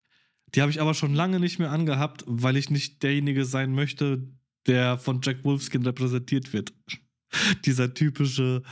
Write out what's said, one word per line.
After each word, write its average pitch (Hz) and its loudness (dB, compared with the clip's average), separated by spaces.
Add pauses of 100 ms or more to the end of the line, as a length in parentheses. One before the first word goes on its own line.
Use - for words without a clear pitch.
(540)
Die 135 4
hab 143 2
ich 151 -4
aber 156 2
schon 143 -2
lange 180 2
nicht 175 -2
mehr 160 0
angehabt, 151 -2
weil 127 0
ich 135 0
nicht - -2
derjenige 143 2
sein 131 -2
möchte, 139 0 (400)
der 123 4
von 127 -2
Jack 131 -4
Wolfskin 139 0
repräsentiert 127 -2
wird. 104 -4 (460)
<laughs> - -2
Dieser 127 2
typische, 131 0